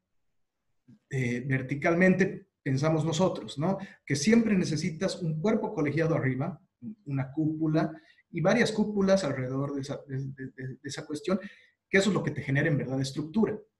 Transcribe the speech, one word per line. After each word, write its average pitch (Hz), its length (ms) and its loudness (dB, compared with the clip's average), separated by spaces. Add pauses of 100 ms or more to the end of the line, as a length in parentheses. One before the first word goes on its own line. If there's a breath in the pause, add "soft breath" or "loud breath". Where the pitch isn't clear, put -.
(1080)
eh, 120 380 -2
verticalmente, 170 1000 2 (140)
pensamos 151 440 2
nosotros, 165 520 0
¿no? 185 200 0 (280 loud breath)
Que 143 100 -2
siempre 214 420 4
necesitas 165 640 -2
un 156 180 -2
cuerpo 214 340 0
colegiado 156 420 0
arriba, 131 440 -2 (460)
una 135 260 -4
cúpula, 156 640 0 (360 loud breath)
y 165 120 -6
varias 214 320 2
cúpulas 196 500 2
alrededor 135 500 -4
de 139 80 -6
esa, 135 240 -8
de, 135 120 -6
de, 135 380 -8
de, 131 120 -10
de - 160 -12
esa 151 220 -10
cuestión, 180 340 -2 (500 loud breath)
que 196 100 4
eso 196 100 4
es 190 40 4
lo 156 100 0
que 151 80 -2
te - 100 -6
genera 143 260 2
en 147 100 2
verdad 127 220 -2
estructura. 156 580 -2 (220)